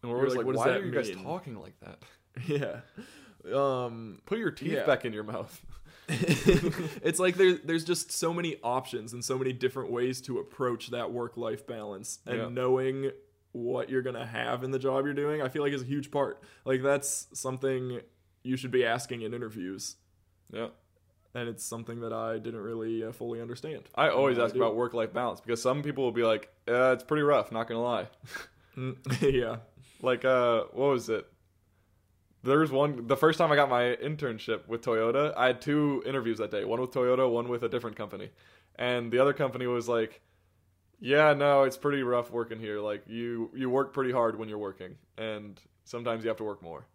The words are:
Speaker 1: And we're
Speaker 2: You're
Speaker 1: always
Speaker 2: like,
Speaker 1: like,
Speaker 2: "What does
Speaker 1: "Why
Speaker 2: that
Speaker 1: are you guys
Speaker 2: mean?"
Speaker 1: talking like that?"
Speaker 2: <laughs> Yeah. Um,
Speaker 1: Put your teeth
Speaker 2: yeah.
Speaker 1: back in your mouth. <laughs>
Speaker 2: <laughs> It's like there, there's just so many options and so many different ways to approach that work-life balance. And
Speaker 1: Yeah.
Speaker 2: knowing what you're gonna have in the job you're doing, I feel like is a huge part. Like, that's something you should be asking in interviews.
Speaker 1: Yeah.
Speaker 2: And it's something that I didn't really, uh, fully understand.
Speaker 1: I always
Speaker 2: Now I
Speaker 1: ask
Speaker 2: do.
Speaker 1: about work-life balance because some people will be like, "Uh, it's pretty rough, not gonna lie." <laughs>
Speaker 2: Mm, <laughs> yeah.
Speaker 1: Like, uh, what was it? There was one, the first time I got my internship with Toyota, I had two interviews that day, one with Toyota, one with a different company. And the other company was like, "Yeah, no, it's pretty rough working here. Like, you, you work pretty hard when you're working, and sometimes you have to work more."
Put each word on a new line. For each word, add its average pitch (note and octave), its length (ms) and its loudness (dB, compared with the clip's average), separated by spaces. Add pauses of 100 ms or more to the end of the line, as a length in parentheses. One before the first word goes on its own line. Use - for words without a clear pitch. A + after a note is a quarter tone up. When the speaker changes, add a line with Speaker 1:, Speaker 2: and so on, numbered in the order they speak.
Speaker 1:
And A#2+ 80 -8
we're A#2+ 60 -2
Speaker 2:
You're C3+ 100 2
Speaker 1:
always C3 100 2
Speaker 2:
like, - 20 0
Speaker 1:
like, A#2 80 -2
Speaker 2:
"What B2+ 60 -2
does A#2 80 0
Speaker 1:
"Why B2+ 120 2
Speaker 2:
that A#2+ 80 0
Speaker 1:
are F#3+ 60 -6
you E3+ 60 -4
guys B2 220 -2
Speaker 2:
mean?" F#2 100 -14
Speaker 1:
talking D3+ 360 -10
like - 200 -18
that?" - 280 -18
Speaker 2:
<laughs> - 380 -14
Yeah. C#3 340 -2 (720)
Um, B2 680 -2
Speaker 1:
Put G#3+ 140 -4
your G#3 120 -2
teeth D#3 220 -6
Speaker 2:
yeah. C#3 140 0
Speaker 1:
back C#3 180 2
in A#2+ 80 -4
your G#2+ 120 -6
mouth. G#2+ 440 -10
<laughs> - 40 -16 (360)
Speaker 2:
<laughs> - 0 -
It's E3 1120 2
like F3+ 160 2
there, F#3 180 8
there's E3 300 -2
just E3+ 260 -4
so E3+ 220 -2
many E3+ 300 -4
options A#2+ 500 -4
and A#2+ 120 -10
so C3 140 -2
many C3 140 -2
different B2+ 380 -2
ways B2+ 320 -2
to B2 160 -4
approach A#2+ 500 -4
that A#2 240 -4
work-life A#2 540 -6
balance. G#2+ 600 -10
And A#2+ 120 -4
Speaker 1:
Yeah. A2 100 -4
Speaker 2:
knowing C3 600 0 (420)
what B2 380 -4
you're C3 120 0
gonna B2 240 -6
have A#2+ 380 -4
in C3 60 -4
the C3+ 80 -2
job C3+ 260 0
you're C#3+ 80 -2
doing, D3 300 0
I C3 60 -2
feel D3+ 140 -4
like C#3+ 120 2
is C3 80 -4
a B2 40 -8
huge C#3 240 -4
part. C#3 320 -2 (220)
Like, C3 180 2
that's C#3 520 0
something C3 680 -2 (420)
you B2+ 140 -2
should B2+ 140 -6
be B2 160 4
asking A#2 360 -2
in A2 120 -6
interviews. A2 640 -8 (540)
Speaker 1:
Yeah. A2 180 -8 (680)
Speaker 2:
And A#2+ 140 -6
it's A#2 160 -10
something A#2 360 -8
that A2+ 120 -6
I A2+ 260 -4
didn't A2+ 220 -8
really, A2+ 440 -4
uh, A2+ 80 -8
fully A#2 280 -8
understand. A#2+ 440 -10 (100)
Speaker 1:
I D3+ 140 4
always C3+ 280 4
Speaker 2:
Now A#2+ 60 4
I A#2 40 6
Speaker 1:
ask A2+ 80 0
Speaker 2:
do. B2 80 2
Speaker 1:
about A2+ 120 4
work-life A#2 380 0
balance A#2+ 280 -2
because A#2 220 -2
some C3+ 200 2
people C#3+ 200 -2
will B2 100 4
be A#2 120 2
like, A2 240 2 (180)
"Uh, B2+ 280 6
it's B2+ 100 -8
pretty D3+ 180 2
rough, C#3+ 300 4
not A2+ 160 -2
gonna A2+ 140 -2
lie." A#2 320 0
<laughs> - 340 -14 (280)
Speaker 2:
Mm, C3 200 -6 (240)
<laughs> C3+ 140 6
yeah. A#2 220 0 (440)
Speaker 1:
Like, B2+ 240 2
uh, B2 480 6
what C3+ 180 2
was B2+ 180 0
it? A2 180 -2 (1160)
There C#3 160 6
was D#3 100 2
one, C3 380 2
the C3 80 4
first D#3 200 4
time E3 160 4
I C#3+ 40 4
got C#3+ 120 6
my B2 340 2
internship B2 640 -4
with A2+ 120 -4
Toyota, A#2+ 560 2
I B2 120 6
had B2 120 2
two D3 460 2
interviews A#2 320 -2
that G#2 140 -2
day, G2+ 120 -2
one A2+ 160 0
with B2+ 120 -4
Toyota, B2+ 380 4
one A#2+ 180 0
with A#2+ 160 -2
a A#2 40 0
different A2+ 280 -4
company. G2+ 340 -10 (460)
And B2 360 -2
the B2 60 4
other C#3 160 6
company B2+ 320 -2
was B2 220 0
like, A#2 340 0 (800)
"Yeah, D3 340 6
no, C#3 300 6
it's C3 120 0
pretty C#3+ 280 0
rough A#2+ 260 0
working A#2 300 -4
here. G#2+ 200 -6
Like, G#2 280 -4
you, A#2 460 -4
you C3 140 -4
work C3+ 240 2
pretty C3 200 -2
hard A#2 260 2
when A2 100 -8
you're G#2+ 100 -8
working, F#2+ 380 -8 (220)
and G#2+ 420 -8 (240)
sometimes A#2 400 -4
you A2+ 40 0
have A2 100 -2
to A2+ 60 -6
work G2+ 180 -8
more." E2 320 -12